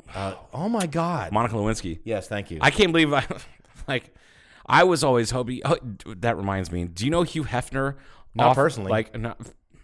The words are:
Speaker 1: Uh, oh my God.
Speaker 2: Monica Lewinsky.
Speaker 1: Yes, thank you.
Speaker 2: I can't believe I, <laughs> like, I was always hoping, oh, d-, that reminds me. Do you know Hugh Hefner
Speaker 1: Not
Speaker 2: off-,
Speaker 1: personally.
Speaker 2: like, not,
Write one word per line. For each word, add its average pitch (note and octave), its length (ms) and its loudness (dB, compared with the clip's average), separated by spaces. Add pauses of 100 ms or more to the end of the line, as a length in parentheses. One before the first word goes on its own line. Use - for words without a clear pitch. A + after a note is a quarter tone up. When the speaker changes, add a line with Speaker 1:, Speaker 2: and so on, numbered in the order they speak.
(140)
Speaker 1:
Uh, F#2+ 220 -6 (180)
oh E3+ 160 -4
my A3 160 0
God. D#3+ 460 -2
Speaker 2:
Monica A2 240 0
Lewinsky. G#2 480 -2
Speaker 1:
Yes, G#2+ 240 -4
thank G2+ 240 -8
you. D#2+ 100 -8
Speaker 2:
I C3+ 80 6
can't F3 220 4
believe D#3+ 200 4
I, C#3 140 2 (320)
<laughs> - 300 -18
like, - 260 -6 (540)
I D#3 160 8
was E3+ 200 4
always B2 280 4
hoping, B2+ 340 -4
oh, D3+ 120 2
d-, A2 420 -10
that A#2 180 0
reminds F#2+ 340 -2
me. F2 140 -4
Do E2+ 180 -8
you C#3 60 2
know E3+ 140 2
Hugh D#3 220 -4
Hefner C3+ 500 -4 (400)
Speaker 1:
Not A#2+ 140 6
Speaker 2:
off-, B2+ 60 6
Speaker 1:
personally. A#2+ 360 2
Speaker 2:
like, A2 260 -2
not, A2 220 -8 (440)